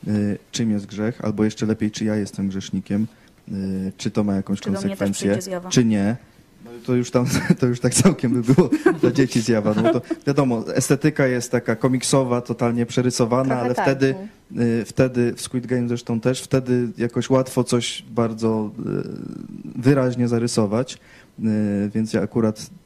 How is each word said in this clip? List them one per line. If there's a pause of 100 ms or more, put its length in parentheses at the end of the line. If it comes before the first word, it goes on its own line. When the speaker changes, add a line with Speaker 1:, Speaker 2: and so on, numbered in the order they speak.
Speaker 1:
y, (140)
czym
jest
grzech,
albo
jeszcze
lepiej,
czy
ja
jestem
grzesznikiem, (440)
y,
czy
to
ma
jakąś
Speaker 2:
Czy
do
mnie
też
Speaker 1:
konsekwencję,
Speaker 2:
przyjdzie
zjawa?
Speaker 1:
czy
nie. (500)
No (140)
to
już
tam, (160)
<laughs>
to
już
tak
całkiem
by
było (320)
dla
dzieci
zjawa,
no
bo
to (260)
wiadomo,
estetyka
jest
taka
komiksowa,
totalnie
przerysowana,
Speaker 3:
Trochę
Speaker 1:
ale
Speaker 3:
tak,
Speaker 1:
wtedy, (360)
Speaker 3:
no.
Speaker 1:
y,
wtedy
w
Squid
Game
zresztą
też,
wtedy (100)
jakoś
łatwo
coś
bardzo, (1040)
y,
wyraźnie
zarysować, (460)
y,
więc
ja
akurat (160)